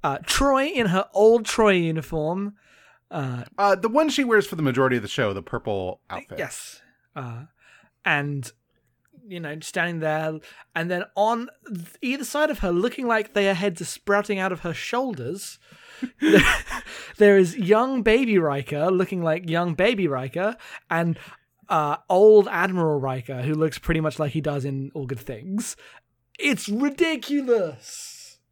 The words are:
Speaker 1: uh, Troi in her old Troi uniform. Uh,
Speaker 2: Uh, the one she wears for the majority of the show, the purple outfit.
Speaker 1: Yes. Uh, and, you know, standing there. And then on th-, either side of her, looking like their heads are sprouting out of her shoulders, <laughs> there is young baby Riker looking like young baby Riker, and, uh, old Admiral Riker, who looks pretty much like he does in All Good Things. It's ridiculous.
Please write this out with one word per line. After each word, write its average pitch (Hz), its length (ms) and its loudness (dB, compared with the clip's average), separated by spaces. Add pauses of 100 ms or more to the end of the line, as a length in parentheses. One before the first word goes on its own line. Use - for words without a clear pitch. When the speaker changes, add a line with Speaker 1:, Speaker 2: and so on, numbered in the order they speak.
Speaker 1:
uh, 139 160 -2
Troi 277 520 2
in 247 160 0
her 185 260 0
old 220 320 6
Troi 196 380 2
uniform. 165 720 -4 (540)
Uh, 127 340 -6 (140)
Speaker 2:
Uh, 202 180 4
the 190 140 -2
one 302 200 2
she 277 140 0
wears 220 240 4
for - 80 -8
the 160 60 -4
majority 131 360 2
of 113 40 -2
the 101 80 -10
show, 107 240 0
the 95 80 -6
purple 98 580 -6 (100)
outfit. - 300 -12
Speaker 1:
Yes. - 420 -12 (340)
Uh, 123 300 -12 (580)
and, 143 480 -4 (760)
you 180 120 -12
know, 156 200 -10
standing 170 400 -4
there. 156 400 -2 (340)
And 165 160 -4
then 180 140 -2 (120)
on 226 340 0 (180)
th-, 175 200 -10 (140)
either 269 220 -4
side 302 260 0
of 277 100 -4
her, 185 120 0
looking 240 360 0
like 220 260 0
their 196 200 2
heads 185 260 -2
are 175 60 -8
sprouting 202 540 -2
out 185 120 -2
of 175 100 -8
her 170 120 -6
shoulders, 202 840 -6 (680)
<laughs> - 880 2
there 202 200 8
is 185 200 4
young 233 440 2
baby 220 380 4
Riker 147 500 -2
looking 185 320 0
like 170 280 -2
young 170 260 0
baby 196 320 2
Riker, 147 500 -4 (320)
and, 170 300 -2 (500)
uh, 151 280 0 (120)
old 202 400 8
Admiral 175 500 0
Riker, 131 440 -6
who 151 100 -2
looks 156 240 -2
pretty 160 240 -2
much 156 160 -4
like 151 140 -4
he 156 100 -4
does 143 240 -4
in 135 300 -8
All 143 100 -8
Good 127 140 -8
Things. 185 560 -8 (640)
It's 285 280 -2
ridiculous. 262 1700 -4 (120)